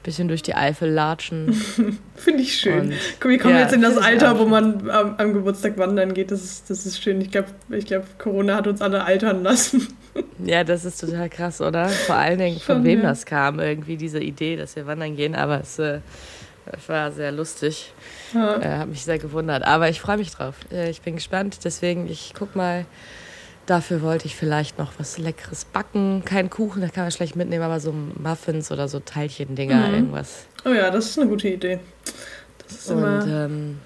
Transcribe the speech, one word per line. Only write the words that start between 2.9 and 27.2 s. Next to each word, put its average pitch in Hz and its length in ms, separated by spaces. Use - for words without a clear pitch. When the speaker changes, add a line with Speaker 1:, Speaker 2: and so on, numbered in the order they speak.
Speaker 2:
Guck, 254 100
wir 254 80
kommen 247 180
Speaker 1:
ja, 254 60
Speaker 2:
jetzt 254 120
in 240 100
das 233 100
Speaker 1:
find 233 120
ich 226 60
Speaker 2:
Alter, 240 200
Speaker 1:
auch 214 80
Speaker 2:
wo 226 40
Speaker 1:
schön. 220 60
Speaker 2:
man 214 400
am, 208 300
am 208 140
Geburtstag 202 440
wandern 190 380
geht. 190 160
Das 196 120
ist, - 280
das 185 160
ist - 160
schön. 190 180
Ich 190 80
glaub, 196 160
ich 208 160
glaub, 190 320
Corona 202 380
hat 208 120
uns 202 140
alle 196 220
altern 190 400
lassen. 233 480
<laughs> - 60
Speaker 1:
Ja, 175 200
das 170 200
ist 180 180
total 170 280
krass, 170 320
oder? 170 280
Vor 185 260
allen 175 240
Dingen, 175 200
von 262 180
Speaker 2:
Schon, 240 80
Speaker 1:
wem 233 180
Speaker 2:
ja. 170 60
Speaker 1:
das - 180
kam, 143 320
irgendwie 156 380
diese 156 220
Idee, 156 360
dass 156 200
wir 147 120
wandern 151 280
gehen. 147 200
Aber 143 260
es, - 160
äh, 147 220
es - 240
war 151 220
sehr 147 200
lustig. 156 640
Speaker 2:
Ja. 220 260
Speaker 1:
Äh, 147 200
hat 156 80
mich 151 160
sehr 160 160
gewundert. 151 440
Aber 160 260
ich 165 120
freu 202 160
mich 196 140
drauf. 135 240
Äh, 175 180
ich 160 140
bin 170 120
gespannt. 190 500
Deswegen, 175 440
ich - 260
guck 202 200
mal. 180 300
Dafür 170 340
wollte 160 240
ich 151 100
vielleicht 151 440
noch 151 180
was - 220
Leckeres - 460
backen. 196 600
Kein 185 240
Kuchen, 202 320
das 175 120
kann 185 100
man 175 80
schlecht 170 240